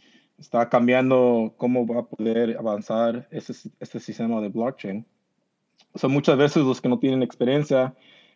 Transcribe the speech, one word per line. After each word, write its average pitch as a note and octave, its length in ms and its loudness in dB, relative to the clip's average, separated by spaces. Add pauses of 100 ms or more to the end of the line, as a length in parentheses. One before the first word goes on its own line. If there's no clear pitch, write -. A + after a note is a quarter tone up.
(400)
está A#2+ 300 0
cambiando B2 880 4
cómo B2 280 0
va A#2 160 -4
a A#2+ 60 -8
poder A2+ 500 -2
avanzar A2+ 720 -4
ese - 240 -10
si-, - 260 -16
este - 200 -12
sistema A2+ 420 -4
de G#2 80 -4
blockchain. A2+ 560 -6 (920)
So, - 120 -4
muchas C#3+ 300 2
veces D3 260 4
los C3 180 0
que B2+ 80 -2
no A#2+ 100 0
tienen C3 240 0
experiencia, C3 720 0 (400)